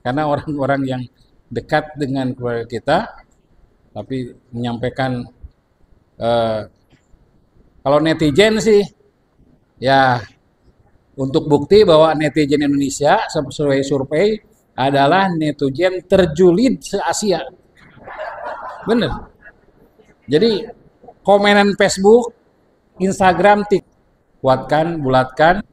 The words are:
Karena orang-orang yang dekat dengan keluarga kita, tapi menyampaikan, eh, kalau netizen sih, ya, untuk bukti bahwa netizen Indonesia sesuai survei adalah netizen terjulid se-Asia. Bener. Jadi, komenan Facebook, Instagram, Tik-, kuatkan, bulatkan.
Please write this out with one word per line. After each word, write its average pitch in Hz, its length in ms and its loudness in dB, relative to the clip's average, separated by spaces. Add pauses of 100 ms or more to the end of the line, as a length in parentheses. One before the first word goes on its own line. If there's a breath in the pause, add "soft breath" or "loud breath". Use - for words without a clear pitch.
Karena 143 240 -4
orang-orang 139 600 -2
yang 127 160 -6 (480)
dekat 151 480 -4
dengan 135 340 -4
keluarga 120 320 -6
kita, 131 320 -2 (920)
tapi 123 420 -10 (160)
menyampaikan, 123 800 -6 (880)
eh, 113 440 -2 (1200)
kalau 143 180 2
netizen 160 600 2
sih, 208 180 4 (1040)
ya, 131 400 2 (960)
untuk 135 260 -2
bukti 147 380 4
bahwa 160 320 4
netizen 147 480 0
Indonesia 143 640 0
sesuai 139 560 -4
survei 151 560 -2 (400)
adalah 139 480 2
netizen 156 800 -2
terjulid 180 760 2
se-Asia. 170 600 -4 (1400)
Bener. 196 240 -2 (1120)
Jadi, 185 400 0 (560)
komenan 202 540 4
Facebook, 208 560 4 (680)
Instagram, 190 680 2
Tik-, 190 180 0 (540)
kuatkan, 147 580 -2
bulatkan. 147 640 0 (120)